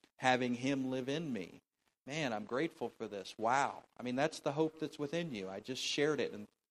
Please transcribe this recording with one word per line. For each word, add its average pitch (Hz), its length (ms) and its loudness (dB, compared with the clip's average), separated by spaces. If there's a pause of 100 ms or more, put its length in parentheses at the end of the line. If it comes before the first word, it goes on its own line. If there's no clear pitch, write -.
(160)
having 127 380 4
him 131 360 0
live 131 200 -2
in 156 200 -2
me. 101 300 -6 (460)
Man, 139 260 -2
I'm 104 120 -2
grateful 123 440 -2
for - 200 -8
this. 101 280 -8
Wow. 113 460 2 (160)
I - 40 -10
mean, 123 140 -2
that's 156 240 2
the 147 120 0
hope 156 280 0
that's - 180 -6
within 147 360 -4
you. 95 160 -4
I 101 100 -6
just 127 220 -6
shared 147 360 2
it 110 140 0
in 104 160 -10 (220)